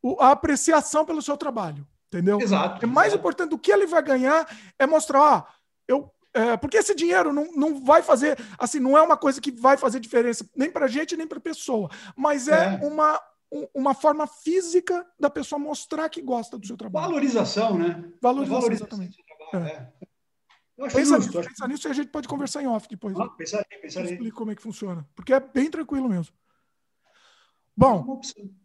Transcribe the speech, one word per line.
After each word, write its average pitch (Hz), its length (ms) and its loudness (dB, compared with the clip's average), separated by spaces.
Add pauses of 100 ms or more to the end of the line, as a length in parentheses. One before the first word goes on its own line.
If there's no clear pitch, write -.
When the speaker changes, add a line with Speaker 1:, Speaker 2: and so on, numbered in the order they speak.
Speaker 1:
o, 285 180 -2
a 269 120 8
apreciação 302 720 2
pelo 311 160 -6
seu 285 160 -6
trabalho, 196 500 -8 (200)
entendeu? 196 340 0
Speaker 2:
Exato, 196 420 0
Speaker 1:
É 226 40 -2
mais 302 200 4
Speaker 2:
exato. 415 120 2
Speaker 1:
importante 349 320 -4
do 294 60 -4
que - 140 0
ele 392 140 4
vai 330 180 2
ganhar 285 420 2 (320)
é 262 80 4
mostrar, 302 360 2
ó, 262 220 6 (440)
eu, 277 240 -2 (220)
é, 233 240 2
porque 285 180 -6
esse 415 180 4
dinheiro 339 380 2
não, 302 220 -4
não 285 320 -2
vai 311 160 8
fazer, 285 360 2 (220)
assim, 262 220 -2
não 262 160 4
é 320 40 8
uma 349 140 6
coisa 269 240 0
que 277 120 -6
vai 254 260 4
fazer 254 240 -2
diferença 233 520 -2
nem 285 160 0
pra 285 180 0
gente, 302 280 -4
nem 320 120 -8
pra 285 120 -12
pessoa, 240 500 -6 (280)
mas 277 320 0
é 311 320 4
Speaker 2:
É. 285 40 -4
Speaker 1:
uma, 302 360 0 (280)
um, 294 240 -10
uma 269 200 0
forma 302 340 2
física 349 760 -2 (120)
da 285 120 0
pessoa 294 280 -6
mostrar 302 520 -6
que 320 120 -12
gosta 247 360 -6
do 196 100 -16
seu 226 80 -12
trabalho. 226 320 -6
Speaker 2:
Valorização, 226 680 0
né? 170 260 -2 (180)
Speaker 1:
Valorização, 262 380 0
Speaker 2:
Valorização 233 120 2
Speaker 1:
exatamente. 208 400 -8
Speaker 2:
do - 40 -20
seu - 80 -20 (260)
trabalho, 170 220 -6
Speaker 1:
É. 156 60 -14 (260)
Speaker 2:
é. - 20 -18 (720)
Eu 254 100 -10
acho 226 100 -6
Speaker 1:
Pensa 285 180 4
Speaker 2:
justo, 196 120 2
Speaker 1:
nisso, 175 120 -6
Speaker 2:
acho 170 80 -8
Speaker 1:
pensa - 220 -12
nisso 302 180 -8
e 294 40 -6
a - 20 -4
gente 269 160 -6
pode 285 180 -10
conversar 285 340 -8
em 277 60 -6
off 220 220 -4
depois, 202 260 -10
Speaker 2:
Ah, 175 80 -4
Speaker 1:
né? - 140 -6
Speaker 2:
pensarei, 202 340 -6
Speaker 1:
Eu - 100 -20
Speaker 2:
pensarei. 185 300 -10
Speaker 1:
explico 220 240 -10
como 214 160 -8
é 202 40 -8
que - 60 -20
funciona, 185 540 -12
porque 254 180 -2
é 269 60 4
bem 269 320 -2
tranquilo 269 380 -4
mesmo. 175 260 -4 (1500)
Speaker 2:
É 262 40 10
uma 247 180 6
Speaker 1:
Bom, 262 80 -10
Speaker 2:
opção. 208 380 -14 (160)